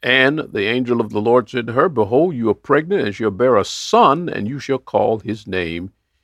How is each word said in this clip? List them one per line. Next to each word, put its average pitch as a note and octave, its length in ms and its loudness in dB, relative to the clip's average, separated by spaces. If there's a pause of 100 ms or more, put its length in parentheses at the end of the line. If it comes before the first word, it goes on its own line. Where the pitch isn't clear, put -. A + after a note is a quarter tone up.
And C3 380 2
the G#2+ 240 -4
angel A#2+ 380 0
of G#2+ 80 -2
the G#2+ 100 -2
Lord A#2 300 2
said A#2 180 -6
to A#2 60 -8
her, D3 160 2
"Behold, C3 440 0
you A#2 160 -2
are G#2 40 2
pregnant, D#3+ 520 0
and G#2 80 -4
shall G#2+ 180 -2
bear A#2+ 260 2
a F#2+ 80 2
son, F3 640 2
and - 180 -6
you C#3 100 -8
shall C3 200 -4
call A2 420 -2
his G#2+ 260 -8
name F2+ 460 -6 (320)